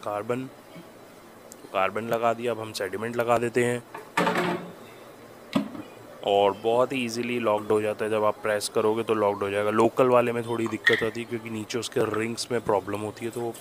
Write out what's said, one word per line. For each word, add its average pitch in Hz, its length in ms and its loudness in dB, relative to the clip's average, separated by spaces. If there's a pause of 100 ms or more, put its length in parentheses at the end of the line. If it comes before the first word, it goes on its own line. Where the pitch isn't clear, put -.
carbon। 110 400 -4
तो - 1300 -18
carbon 101 360 0
लगा 117 240 0
दिया, 117 180 -4
अब 110 80 -4
हम 107 140 -10
sediment 104 420 -6
लगा 117 220 2
देते 120 260 2
हैं। 120 200 -2 (2500)
और 101 260 6
बहुत 120 400 2
ही 131 120 -2
ईजीली 120 340 -2
locked 107 320 2
हो 107 100 4
जाता 107 240 -2
है, 107 60 -2
जब 107 140 2
आप 104 180 2
press 107 320 0
करोगे 110 280 2
तो 110 100 0
locked 101 260 2
हो 101 100 0
जाएगा। 104 220 2
local 113 360 4
वाले 120 240 6
में 117 140 -2
थोड़ी 113 220 -2
दिक्कत 110 360 2
आती 113 160 -4
है 117 60 -8
क्योंकि 117 240 -8
नीचे 110 300 -6
उसके 113 220 -2 (100)
rings 110 400 -4
में 120 100 0
problem 101 380 0
होती 107 260 -6
है, 113 60 -4
तो 120 100 -8
वो 117 200 -4